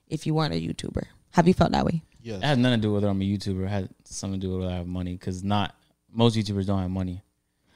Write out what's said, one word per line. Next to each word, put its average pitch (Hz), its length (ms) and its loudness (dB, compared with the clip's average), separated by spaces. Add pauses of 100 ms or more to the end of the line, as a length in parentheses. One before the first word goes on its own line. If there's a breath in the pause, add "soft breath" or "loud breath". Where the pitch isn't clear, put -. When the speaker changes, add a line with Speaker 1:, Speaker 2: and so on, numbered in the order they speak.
Speaker 1:
if 156 180 -6
you 156 60 0
weren't 156 200 0
a - 40 -2
YouTuber? - 460 -6 (280)
Have 170 160 6
you 185 60 8
felt - 180 4
that 67 140 2
way? 165 180 0 (180)
Speaker 2:
Yes. 110 180 -10
Speaker 3:
It 104 40 -4
has 143 140 2
nothing 123 240 4
to 110 60 0
do 104 40 2
with 101 120 2
whether 101 80 2
I'm 98 100 0
a - 40 0
YouTuber. 98 380 -2
It 95 60 -2
has 101 180 -2 (160)
something 95 380 -8
to 95 40 -6
do 92 60 -2
with 92 120 -2
whether 90 100 -4
I 90 60 -4
have 87 80 -8
money. 90 300 -6
'Cause 92 240 -8
not 101 320 0 (380)
most 117 260 4
YouTubers 98 280 -2
don't 98 140 0
have 90 120 -2
money. 92 300 -4 (540)